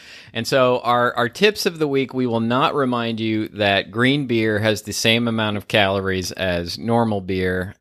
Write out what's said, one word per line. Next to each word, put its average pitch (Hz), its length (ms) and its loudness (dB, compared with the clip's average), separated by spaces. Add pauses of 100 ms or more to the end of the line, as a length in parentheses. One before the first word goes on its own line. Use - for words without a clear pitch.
(360)
And 117 120 -4
so 127 320 4
our, 120 340 2
our 120 140 0
tips 208 360 0
of 170 140 -2
the 156 80 0
week, 135 260 0
we 127 140 0
will 117 140 0
not 123 340 0
remind 120 460 -2
you 110 300 -2
that 98 420 0
green 131 340 2
beer 110 320 0
has 107 240 0
the 104 100 -8
same 117 360 2
amount 107 300 -2
of - 100 -12
calories 95 640 0
as 87 440 -4
normal 113 440 0
beer, 92 600 -4